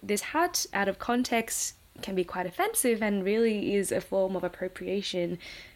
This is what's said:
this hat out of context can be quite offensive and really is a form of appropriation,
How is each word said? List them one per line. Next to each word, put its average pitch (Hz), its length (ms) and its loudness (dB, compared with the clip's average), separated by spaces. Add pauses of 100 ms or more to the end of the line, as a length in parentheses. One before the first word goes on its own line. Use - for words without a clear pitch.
this 208 200 0
hat 349 500 0
out 202 160 2
of 190 120 -2
context 240 720 0 (280)
can 196 120 -6
be 185 100 2
quite 180 220 -4
offensive 247 560 2
and 202 220 2
really 214 500 2
is 196 160 2
a - 120 2
form 190 340 0
of 180 80 -2
appropriation, 185 920 -2 (380)